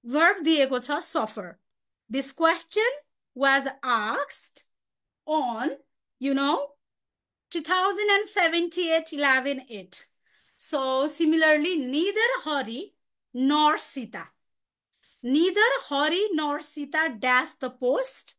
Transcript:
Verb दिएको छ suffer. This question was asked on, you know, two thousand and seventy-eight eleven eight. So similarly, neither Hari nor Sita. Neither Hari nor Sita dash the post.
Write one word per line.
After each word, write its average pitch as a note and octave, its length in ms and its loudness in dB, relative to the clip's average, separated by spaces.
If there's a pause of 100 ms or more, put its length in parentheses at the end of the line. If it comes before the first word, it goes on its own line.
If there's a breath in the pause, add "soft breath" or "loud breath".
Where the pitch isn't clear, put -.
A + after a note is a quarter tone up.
Verb D#4+ 420 2
दिएको C4+ 340 2
छ D4 240 -2
suffer. G#3+ 560 -4 (500)
This C4+ 220 0
question E4 520 0 (520)
was C4+ 320 2 (160)
asked B3 800 -4 (600)
on, C4+ 460 -2 (480)
you C#4 140 0
know, D4+ 360 0 (840)
two D#4+ 100 -4
thousand F#4+ 480 0
and G4+ 160 4
seventy-eight E4+ 880 0
eleven C4+ 560 0
eight. G3 380 -14 (500)
So C4+ 500 0
similarly, D#4 720 4
neither F#4 520 0 (140)
Hari C#4 500 -6 (400)
nor D4+ 440 2
Sita. A3 520 -4 (920)
Neither F4+ 460 4 (180)
Hari E4 460 0
nor D4 260 -2
Sita D4+ 580 -4
dash B3+ 360 2
the B3+ 160 -8
post. C4+ 680 -2